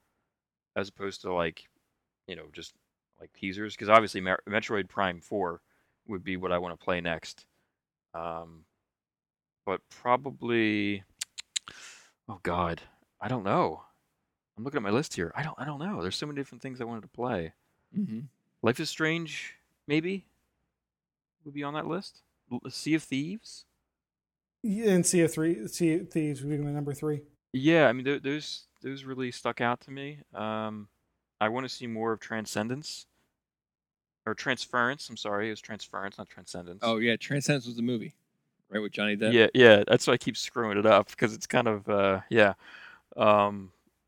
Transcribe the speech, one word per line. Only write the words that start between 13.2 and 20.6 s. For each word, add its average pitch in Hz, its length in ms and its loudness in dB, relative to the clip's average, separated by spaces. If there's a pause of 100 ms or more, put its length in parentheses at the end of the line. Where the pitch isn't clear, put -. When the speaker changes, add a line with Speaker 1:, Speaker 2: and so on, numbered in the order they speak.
Speaker 1:
don't 117 160 -4
know. 98 400 -2 (760)
I'm 107 60 -12
looking 135 140 -8
at 117 60 -2
my 98 80 -2
list 135 240 0
here. 82 200 -4
I 139 80 -6
don't, 151 160 -8
I 127 60 -10
don't 143 140 -10
know. 170 220 -8
There's 92 140 -4
so 147 120 -8
many 147 100 -10
different 131 240 -10
things 131 180 -12
I 123 60 -8
wanted 113 160 -10
to - 80 -20
play. 110 440 -6 (440)
Speaker 2:
Mm-hmm. 113 220 -6 (420)
Speaker 1:
Life 113 180 0
is 151 100 -6
Strange, 160 680 -6 (320)
maybe, 170 380 -2 (1160)